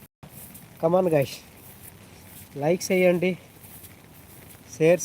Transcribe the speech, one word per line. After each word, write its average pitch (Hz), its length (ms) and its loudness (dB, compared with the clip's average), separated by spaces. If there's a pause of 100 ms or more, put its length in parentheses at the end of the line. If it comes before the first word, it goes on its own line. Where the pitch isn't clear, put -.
(800)
Come 165 180 0
on 190 140 0
guys, 139 200 0 (1300)
లైక్ 170 260 -2
చేయండి, 180 440 2 (1400)
షేర్ 165 300 2